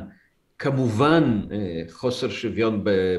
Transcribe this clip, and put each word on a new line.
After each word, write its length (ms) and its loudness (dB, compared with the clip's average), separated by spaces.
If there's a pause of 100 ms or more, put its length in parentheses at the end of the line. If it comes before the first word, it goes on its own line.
(580)
כמובן, 840 2 (120)
אה, 380 -6
חוסר 380 -4
שוויון 560 -2
ב-, 340 2